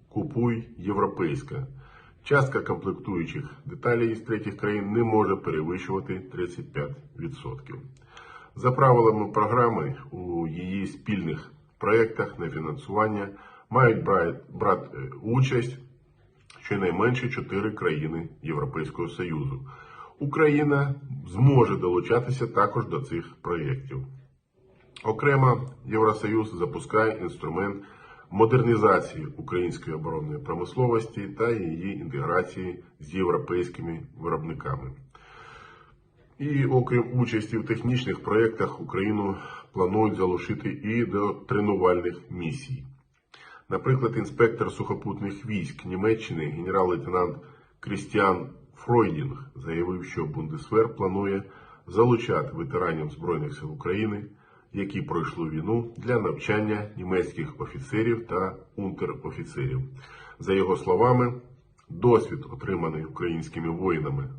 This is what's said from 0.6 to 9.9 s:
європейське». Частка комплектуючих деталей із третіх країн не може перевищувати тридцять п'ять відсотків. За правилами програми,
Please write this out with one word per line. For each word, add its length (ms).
європейське». 880
Частка 380
комплектуючих 960
деталей 480
із 80
третіх 360
країн 360
не 120
може 320
перевищувати 840
тридцять 520
п'ять 240
відсотків. 580
За 160
правилами 600
програми, 640